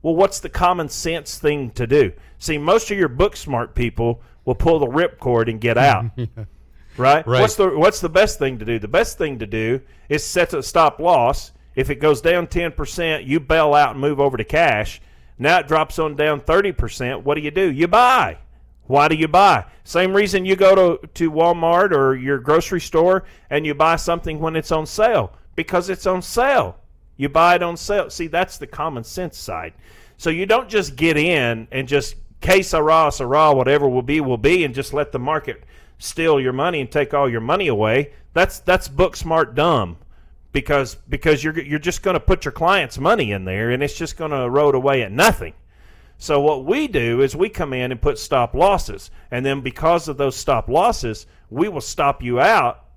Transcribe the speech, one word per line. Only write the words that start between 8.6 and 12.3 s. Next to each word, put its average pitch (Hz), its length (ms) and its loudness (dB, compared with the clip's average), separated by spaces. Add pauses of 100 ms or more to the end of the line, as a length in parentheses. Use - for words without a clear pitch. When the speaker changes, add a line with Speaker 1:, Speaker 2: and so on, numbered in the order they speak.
Speaker 1:
to 107 40 -12
do? 117 140 -2
The 104 80 -8
best 175 320 0
thing 143 220 -4
to 113 60 -8
do 110 340 -2 (280)
is 147 140 -2
set 175 300 -2
a 147 100 -4
stop 156 380 2
loss. 143 500 2 (240)
If 131 160 -2
it 139 60 -4
goes 151 240 2
down 170 260 2